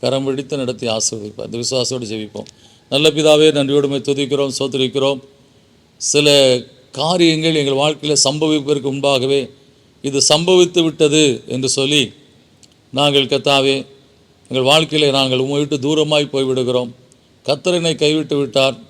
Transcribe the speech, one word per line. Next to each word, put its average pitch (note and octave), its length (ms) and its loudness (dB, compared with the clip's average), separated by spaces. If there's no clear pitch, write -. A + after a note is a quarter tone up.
கரம் C3 240 -2
பிடித்து C3+ 360 -6
நடத்தி B2 260 -6
ஆசீர்வதிப்பார். A2 640 -6
இந்த A#2 140 -10
விசுவாசத்தோடு B2 500 -6
ஜெபிப்போம். G#2+ 360 -12
நல்ல C#3+ 160 2
பிதாவே, D3+ 360 6
நன்றியோடு C#3+ 360 0
உம்மை C#3 200 -2
துதிக்கிறோம், C#3 500 -2
ஸ்தோத்திரிக்கிறோம். C3+ 600 -2
சில D3 300 2
காரியங்கள் D#3+ 640 2
எங்கள் C3+ 200 0
வாழ்க்கையில D3 340 0
சம்பவிப்பதற்கு D3 640 -2
முன்பாகவே C#3 480 0
இது C#3 100 -2
சம்பவித்து F3 540 4
விட்டது D3+ 560 2
என்று C3 140 -4
சொல்லி C#3 340 0
நாங்கள், C#3 340 2
கர்த்தாவே, C3+ 440 2
எங்கள் B2+ 220 0
வாழ்க்கையிலே D3+ 480 2
நாங்கள் C3 260 0
உம்மை C#3+ 140 -4
விட்டு D3 260 -2
தூரமாய் D3+ 480 0
போய்விடுகிறோம். B2+ 580 -2
கர்த்தர் D3+ 320 -2
என்னை E3 200 -2
கைவிட்டு D3+ 460 0
விட்டார் C3+ 360 0